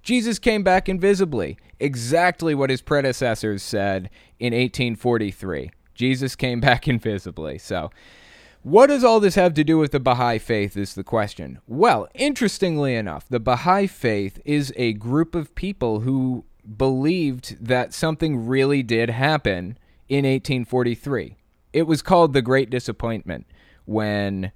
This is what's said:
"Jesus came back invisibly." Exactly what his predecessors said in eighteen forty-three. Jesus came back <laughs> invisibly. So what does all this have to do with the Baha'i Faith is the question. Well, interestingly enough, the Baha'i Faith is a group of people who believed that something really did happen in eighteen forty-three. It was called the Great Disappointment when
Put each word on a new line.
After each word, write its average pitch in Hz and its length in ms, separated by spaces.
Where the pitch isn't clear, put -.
"Jesus 233 340
came 214 240
back 185 260
invisibly." 180 680
Exactly 151 720
what 135 160
his 131 140
predecessors 120 800
said 98 480
in 120 160
eighteen 123 420
forty-three. 98 760
Jesus 131 400
came 123 260
back 123 260
<laughs> - 0
invisibly. 92 720
So 87 320
what 208 260
does 277 180
all 226 160
this 196 140
have 180 180
to 151 100
do 160 140
with 151 160
the 143 80
Baha'i 120 360
Faith 104 380
is 101 180
the 95 100
question. 90 640
Well, 135 480
interestingly 185 800
enough, 98 360
the 127 100
Baha'i 143 480
Faith 101 560
is 147 320
a 120 160
group 123 420
of 160 220
people 120 460
who 127 420
believed 131 880
that 123 280
something 156 520
really 135 380
did 113 280
happen 117 680
in 139 160
eighteen 131 400
forty-three. 120 720
It 160 120
was 156 180
called 170 320
the 135 80
Great 127 280
Disappointment 113 760
when 101 720